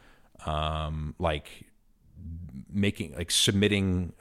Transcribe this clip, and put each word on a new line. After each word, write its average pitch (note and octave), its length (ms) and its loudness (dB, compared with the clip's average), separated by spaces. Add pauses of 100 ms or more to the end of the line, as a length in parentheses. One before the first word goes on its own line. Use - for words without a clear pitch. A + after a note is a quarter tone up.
(440)
um, D#2 720 -2
like, D#2+ 480 -4 (1040)
making, G2 460 0
like, E2+ 140 -4
submitting, G2 920 4